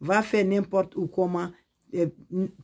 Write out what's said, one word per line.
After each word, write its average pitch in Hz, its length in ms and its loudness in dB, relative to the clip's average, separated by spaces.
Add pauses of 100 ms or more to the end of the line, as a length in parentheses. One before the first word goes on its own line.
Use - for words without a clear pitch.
Va 185 200 2
faire 214 220 2
n'importe 190 540 0
où 180 100 -2
comment. 175 440 -2 (420)
Et 170 140 0 (560)